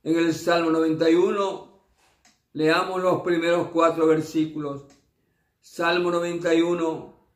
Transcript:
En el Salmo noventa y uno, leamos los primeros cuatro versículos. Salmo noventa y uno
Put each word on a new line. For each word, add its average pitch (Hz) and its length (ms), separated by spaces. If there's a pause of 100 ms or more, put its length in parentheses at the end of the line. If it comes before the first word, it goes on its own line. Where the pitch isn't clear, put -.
En 165 140
el 165 160
Salmo 170 360
noventa 160 400
y 165 60
uno, 196 720 (680)
leamos 180 480
los 180 200
primeros 170 520
cuatro 165 340
versículos. 156 800 (760)
Salmo 175 520
noventa 170 420
y 165 80
uno 170 760